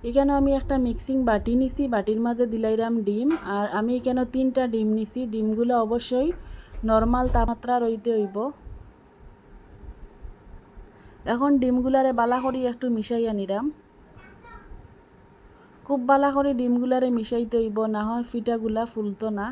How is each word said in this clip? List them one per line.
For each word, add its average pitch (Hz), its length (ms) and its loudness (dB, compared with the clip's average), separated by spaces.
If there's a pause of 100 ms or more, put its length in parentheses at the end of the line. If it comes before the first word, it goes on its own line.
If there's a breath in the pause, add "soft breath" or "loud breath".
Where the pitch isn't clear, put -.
এখানে 277 300 4
আমি 277 200 4
একটা 277 260 0
মিক্সিং 254 460 -2
বাটি 226 320 2
নিছি, 262 320 0
বাটির 220 320 0
মাঝে 240 260 0
দিলাইরাম 226 560 0
ডিম, 208 260 0 (180)
আর 202 260 -2
আমি 214 240 0
এখানে 254 260 0 (100)
তিনটা 262 340 2
ডিম 220 280 0
নিছি। 220 320 -4
ডিমগুলো 220 560 0
অবশ্যই 240 460 0 (560 loud breath)
নরমাল 233 480 2
তাপমাত্রা 233 460 0
রইতে 226 340 0
হইব। 202 240 0 (3000 loud breath)
এখন 254 340 2
ডিমগুলারে 254 540 2
বালা 240 280 2
করি 262 260 -2
একটু 240 240 -4
মিশাইয়া 226 420 -2
নিলাম। 202 320 -2 (2250)
খুব 277 220 0
বালা 277 240 4
করে 277 240 2
ডিমগুলারে 247 560 2
মিশাইতে 233 480 0
হইব, 220 200 0 (160)
না 208 100 -2
হয় 233 200 -2
ফিটাগুলা 226 640 -2
ফুলতো 214 440 -6
না। 208 220 -4